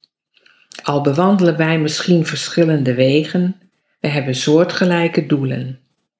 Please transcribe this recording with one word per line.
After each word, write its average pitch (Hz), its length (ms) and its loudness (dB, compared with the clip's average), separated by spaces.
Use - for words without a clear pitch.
Al 143 180 -2
bewandelen 170 560 2
wij 160 220 0
misschien 156 460 0
verschillende 151 680 0
wegen, 156 640 0
we - 80 -4
hebben 135 280 -2
soortgelijke 170 920 0
doelen. 131 540 -4